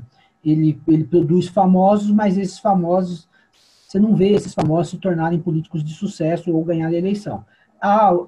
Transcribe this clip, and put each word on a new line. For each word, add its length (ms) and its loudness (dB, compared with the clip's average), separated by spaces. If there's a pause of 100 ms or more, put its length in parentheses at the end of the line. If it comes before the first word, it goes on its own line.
(440)
ele, 420 0
ele 180 2
produz 440 0
famosos, 640 2
mas 260 2
esses 200 -6
famosos, 680 -2 (600)
você 100 -4
não 160 4
vê 160 2
esses 240 0
famosos 360 0
se 80 -12
tornarem 420 -2
políticos 420 -4
de 100 -8
sucesso 600 -4
ou 120 0
ganhar 240 -4
a 60 -2
eleição. 500 -6 (360)
Há, 320 2 (160)